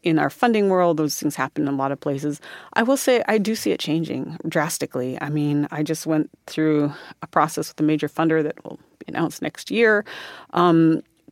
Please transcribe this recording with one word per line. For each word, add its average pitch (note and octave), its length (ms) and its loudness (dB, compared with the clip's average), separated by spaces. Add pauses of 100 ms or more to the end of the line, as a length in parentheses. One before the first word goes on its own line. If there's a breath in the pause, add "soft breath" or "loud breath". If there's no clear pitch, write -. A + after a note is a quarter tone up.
in D#3+ 140 2
our D3 120 2
funding G#3+ 400 2
world. F3+ 260 4
Those D3+ 240 -2
things D3 160 -4
happen C#3 320 -4
in C#3 60 -2
a - 40 -4
lot C3+ 140 -2
of C#3 80 -8
places. C#3+ 400 -4 (360 loud breath)
I A3+ 80 4
will C4 140 2
say B3 300 2
I A3 100 2
do G#3+ 160 0
see G#3+ 180 -2
it - 100 -2
changing D#3 560 -4 (100)
drastically. C#3+ 760 -2
I C#3+ 80 -6
mean, D3 420 0
I D#3 120 -2
just D#3 240 -4
went D#3 220 0 (180)
through D3+ 460 2 (280 loud breath)
a D#3+ 60 -12
process D#3 400 0
with - 140 -12
a - 20 0
major D3+ 240 2
funder D#3+ 360 0
that - 200 -8
will - 160 -14 (200)
be - 100 -18
announced - 320 -4
next - 300 -8
year, G#3+ 340 2 (480 loud breath)
um, E3 480 4 (300)